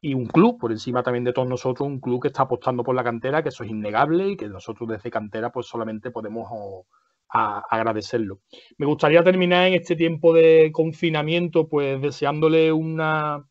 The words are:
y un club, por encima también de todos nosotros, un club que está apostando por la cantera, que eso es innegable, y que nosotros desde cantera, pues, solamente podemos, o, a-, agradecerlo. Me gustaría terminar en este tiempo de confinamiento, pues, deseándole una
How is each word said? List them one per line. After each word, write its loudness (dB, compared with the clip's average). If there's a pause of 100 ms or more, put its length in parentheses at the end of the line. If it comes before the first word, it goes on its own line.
y -6
un -4
club, 4
por -4
encima -4
también -2
de -2
todos -2
nosotros, -4
un -8
club -4
que -2
está -4
apostando -4
por -2
la -2
cantera, -4
que -6
eso -12
es -12
innegable, -2
y -6
que -10
nosotros -12
desde -8
cantera, -6
pues, -8
solamente -10
podemos, -10
o, -14 (460)
a-, -2
agradecerlo. -4 (360)
Me -6
gustaría 4
terminar 4
en 2
este 0
tiempo 2
de 8
confinamiento, 0
pues, -2
deseándole 2
una -2